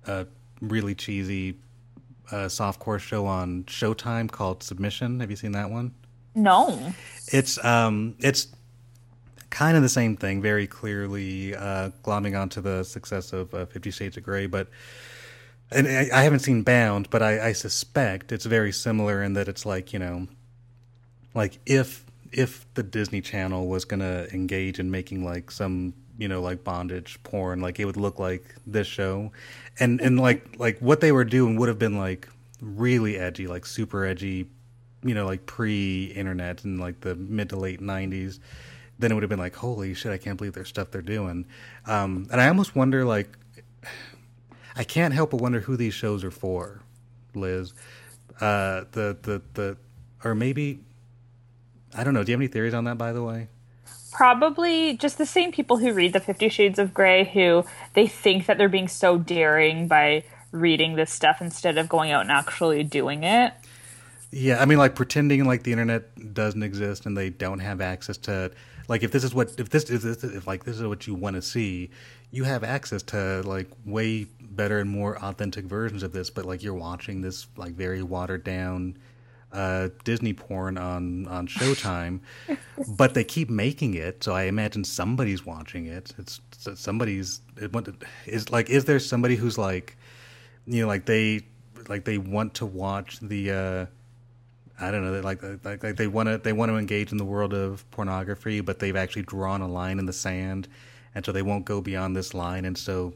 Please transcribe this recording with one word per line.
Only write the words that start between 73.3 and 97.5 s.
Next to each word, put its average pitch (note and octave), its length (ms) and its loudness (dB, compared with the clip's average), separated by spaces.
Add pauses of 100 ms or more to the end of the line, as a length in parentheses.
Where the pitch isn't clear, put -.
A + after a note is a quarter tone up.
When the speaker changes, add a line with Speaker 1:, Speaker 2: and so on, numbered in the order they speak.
Speaker 1:
like, F#2+ 220 -4 (180)
way A2 400 -2 (140)
better G#2 400 -2
and G2+ 100 -2
more G2+ 320 -4
authentic G2 420 -8
versions G#2 380 -6
of F2+ 100 -6
this, F#2 160 -6
but, F#2+ 160 -10
like, F#2 180 -8
you're G2+ 120 -6
watching F2+ 480 -8
this, F#2 240 -10 (100)
like, F2 160 -12
very F#2 300 -4
watered F2+ 420 -6
down, F#2 540 -6 (540)
uh, F#2 360 -2 (160)
Disney A#2 300 -2
porn F#2+ 420 -6
on, F2+ 520 -6
on F2+ 200 -6
Showtime, F#2 720 -2 (360)
Speaker 2:
<laughs> - 320 -12 (100)
Speaker 1:
but B2+ 160 6
they A#2 100 2
keep D#3 240 -4
making A#2 460 -2
it, E2 280 -8
so G2 120 -2
I F#2+ 80 0
imagine G#2 420 -2
somebody's G#2 640 -2
watching E2 400 -12
it. F2 320 -14
It's, - 200 -14 (280)
it's, G2 140 -14
somebody's, G2+ 600 -4 (160)
it, G#2 160 -10
what, A#2 160 -4 (380)
is, A2 240 -6
like, A#2 180 2
is C3+ 160 4
there C#3+ 140 4
somebody B2 380 2
who's, A2 200 -2
like, F#2+ 400 -4 (720)
you A#2 160 0
know, A2 40 2
like, G2 200 -2
they, A2 400 2 (420)
like, G2+ 160 -8
they G#2+ 140 -2
want G2+ 360 -4
to A#2 120 -6
watch G2 540 -8
the, G2+ 320 -6
uh, F#2 340 -4 (920)
I F#2 100 -4
don't G2+ 120 -2
know, F#2 100 -2
they, G2 100 -4
like, G2 200 -6 (220)
like, G2+ 180 -10
like, G#2+ 140 -6
they A2 100 0
wanna, A2 320 0
they A2 140 -2
wanna A2 240 2
engage G#2 340 -2
in G#2+ 80 -4
the G2+ 60 -4
world G2+ 280 -2